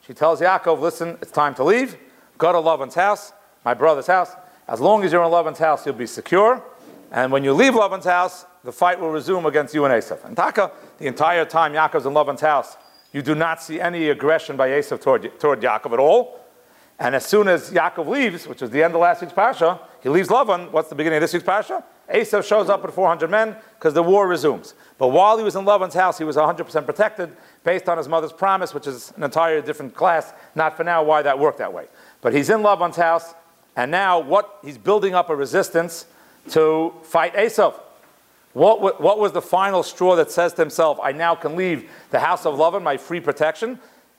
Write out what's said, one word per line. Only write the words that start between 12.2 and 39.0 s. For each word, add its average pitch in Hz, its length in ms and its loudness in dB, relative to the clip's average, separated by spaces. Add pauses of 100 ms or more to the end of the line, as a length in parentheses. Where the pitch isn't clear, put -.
house, 147 360 0 (340)
you 143 100 -8
do 147 140 -2
not 160 260 -4
see 160 180 -10
any 170 300 -2
aggression 147 480 -2
by 131 120 2
Esav 143 320 -2
toward, 113 380 -2
toward 139 220 0
Yaakov 117 320 -4
at 117 60 -2
all. 170 400 2 (580)
And 127 160 -4
as 131 120 -2
soon 208 220 2
as 170 220 0
Yaakov 170 380 -2
leaves, 208 400 -4
which 139 140 -12
is 120 100 -8
the 143 100 0
end 170 140 2
of 170 60 2
last 175 200 2
week's 170 120 -12
Parsha, 185 460 0 (220)
he 127 80 -4
leaves 165 200 0
Lavan. 214 420 0
What's 156 180 -2
the 156 60 -12
beginning 156 220 -2
of 151 40 0
this 165 120 -2
week's 175 120 -4
Parsha? 220 380 -4 (260)
Esav 208 340 0
shows 208 260 2
up 196 140 0
with 165 100 -10
four 185 140 0
hundred 165 240 -2
men 220 240 0 (240)
'cause 156 140 0
the 139 100 4
war 190 240 4
resumes. 147 480 -2 (220)
But 131 100 0
while 190 300 4
he 226 60 -4
was 208 120 -2
in 190 100 -4
Lavan's 190 300 2
house, 180 220 2
he 160 60 -6
was 151 140 -2
a 151 80 4
hundred 165 200 -2
percent 151 200 -4
protected 190 500 -4 (280)
based 180 260 -2
on 170 80 0
his 147 100 -6
mother's 156 240 -2
promise, 190 420 -2
which 143 120 -10
is 131 320 -12
an 156 60 -8
entirely 156 380 0
different 143 340 -10
class. 170 360 0 (220)
Not 156 240 -2
for 165 60 -4
now 170 200 0
why 151 200 4
that 139 160 0
worked 147 180 2
that 98 160 -8
way. 82 140 -14 (340)
But 120 120 0
he's 147 160 0
in 214 120 2
Lavan's 180 340 0
house, 165 380 0 (420)
and 127 140 -2
now 180 300 2
what? 160 440 -2
He's 139 140 -16
building 185 380 0
up 170 160 0
a 151 40 0
resistance 170 680 -2 (460)
to 160 500 2
fight 170 320 -2
Esav. 208 400 2 (800)
What, 202 280 4
what, 196 200 -2